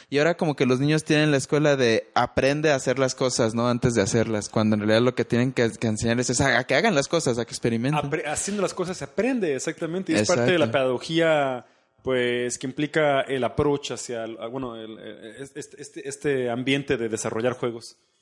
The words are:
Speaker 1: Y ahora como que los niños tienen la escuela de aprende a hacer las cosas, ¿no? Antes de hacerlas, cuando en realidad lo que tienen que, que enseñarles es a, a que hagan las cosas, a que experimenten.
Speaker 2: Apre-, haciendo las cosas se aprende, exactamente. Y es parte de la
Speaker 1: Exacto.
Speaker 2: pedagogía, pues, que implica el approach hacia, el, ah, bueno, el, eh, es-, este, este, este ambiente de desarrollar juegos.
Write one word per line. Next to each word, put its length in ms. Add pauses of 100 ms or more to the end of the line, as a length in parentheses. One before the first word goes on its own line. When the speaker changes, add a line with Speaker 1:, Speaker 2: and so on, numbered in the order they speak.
Speaker 1:
Y 100
ahora 200
como 180
que 80
los 160
niños 240
tienen 260
la 60
escuela 400
de 380
aprende 560
a 60
hacer 220
las 160
cosas, 400
¿no? 140
Antes 260
de 60
hacerlas, 480
cuando 260
en 60
realidad 220
lo 120
que 120
tienen 260
que, 180
que 160
enseñarles 440
es 100
a, 180
a 80
que 80
hagan 200
las 140
cosas, 300
a 60
que 60
experimenten. 600
Speaker 2:
Apre-, 160
haciendo 360
las 100
cosas 240
se 80
aprende, 500
exactamente. 580
Y 40
es 100
parte 260
de 60
la 60
Speaker 1:
Exacto. 140
Speaker 2:
pedagogía, 880 (360)
pues, 540
que 100
implica 540
el 240
approach 480
hacia, 320
el, 160
ah, 60
bueno, 300
el, 220
eh, 420
es-, 160
este, 260
este, 260
este 420
ambiente 460
de 140
desarrollar 420
juegos. 460 (240)